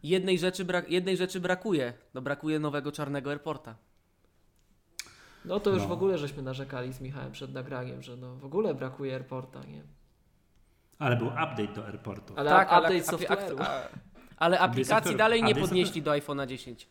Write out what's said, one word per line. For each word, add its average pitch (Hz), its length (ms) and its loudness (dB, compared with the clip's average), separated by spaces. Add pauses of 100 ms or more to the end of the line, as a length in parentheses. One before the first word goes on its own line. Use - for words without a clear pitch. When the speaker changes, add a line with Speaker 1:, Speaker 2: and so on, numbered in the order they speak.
Speaker 1:
jednej 185 360 2
rzeczy 185 260 0
brak-, 180 240 -2
jednej 180 280 2
rzeczy 185 220 -2
brakuje. 175 540 0 (200)
No 131 80 -8
brakuje 151 380 -2
nowego 147 320 -2
czarnego 143 380 -4
airporta. 147 460 -8 (1700)
Speaker 2:
No 185 140 0
to 202 100 2
już 185 120 4
Speaker 3:
No. 165 60 -2
Speaker 2:
w 175 40 -2
ogóle 180 260 2
żeśmy 143 260 -6
narzekali 131 500 -8
z 131 80 -12
Michałem 131 300 -10
przed 135 220 -12
nagraniem, 127 480 -8
że 127 160 -14
no 127 180 -14
w 127 100 -16
ogóle 170 300 0
brakuje 131 380 -6
airporta, 131 500 -10
nie? 147 180 -16 (1160)
Speaker 3:
Ale 131 180 2
był 117 100 0
update 120 480 -2
do 113 120 -10
airportu. 101 500 -10
Speaker 2:
Ale 147 120 0
Speaker 1:
Tak, 185 180 8
Speaker 2:
up-, 175 80 6
Speaker 1:
ale 170 120 8 (120)
Speaker 2:
update 160 180 0
Speaker 1:
apli-, 170 100 -2
Speaker 2:
software'u. 175 340 0
Speaker 1:
a-, 135 200 -2 (560)
ale 170 200 6
Speaker 3:
Update 139 140 6
Speaker 1:
aplikacji 160 400 2
Speaker 3:
software'u. 190 60 0
Speaker 1:
dalej 226 260 6
nie 220 60 6
Speaker 3:
Update 214 180 4
Speaker 1:
podnieśli 180 340 0
Speaker 3:
software'u. 143 40 -4
Speaker 1:
do 151 60 2
iPhone'a 143 360 -2
dziesięć. 123 420 -12